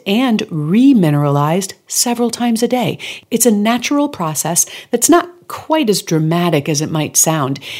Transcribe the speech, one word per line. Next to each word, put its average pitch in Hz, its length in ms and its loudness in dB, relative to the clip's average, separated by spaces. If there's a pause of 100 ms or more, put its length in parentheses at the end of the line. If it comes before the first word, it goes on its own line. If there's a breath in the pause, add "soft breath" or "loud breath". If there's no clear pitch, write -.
and 226 400 0
remineralized 160 1300 2 (120)
several 240 460 -2
times 233 320 -2
a 240 40 2
day. 240 300 -2 (320 loud breath)
It's 226 160 0
a 240 60 6
natural 240 580 0
process 165 560 -2 (240 loud breath)
that's 240 200 0
not 339 200 4 (180)
quite 311 400 -2
as 190 140 2
dramatic 160 640 0
as 151 140 -2
it 156 80 -4
might 156 260 -4
sound. 143 440 0 (200 loud breath)